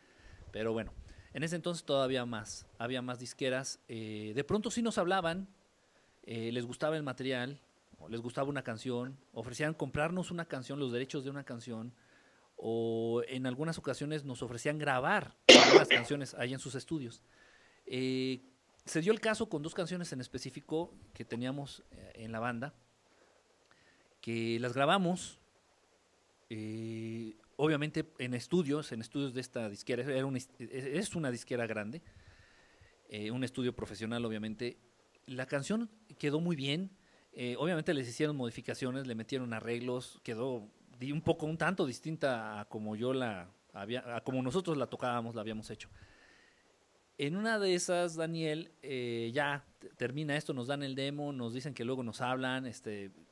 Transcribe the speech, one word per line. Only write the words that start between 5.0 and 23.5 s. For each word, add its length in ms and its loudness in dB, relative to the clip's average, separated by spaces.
eh, 300 -4
les 120 0
gustaba 320 -2
el 60 -2
material, 580 -4
o 100 -16
les 120 -4
gustaba 280 -2
una 140 -2
canción, 560 -4
ofrecían 420 -2
comprarnos 560 -2
una 140 -4
canción, 340 -6
los 140 0
derechos 320 -2
de 60 -6
una 120 -8
canción, 500 -8
o 680 2
en 200 -2
algunas 320 -2
ocasiones 460 -4
nos 180 -6
ofrecían 360 -2
grabar 560 2
<coughs> 160 12
algunas 240 12
canciones 460 2
ahí 180 0
en 80 -4
sus 160 -6
estudios. 460 -6
Eh, 540 0
se 160 -2
dio 120 4
el 80 0
caso 280 0
con 140 -2
dos 120 -6
canciones 380 -4
en 80 -4
específico 720 -6
que 100 -12
teníamos, 640 -6
eh, 260 -18
en 160 -10
la 60 -4
banda, 360 -4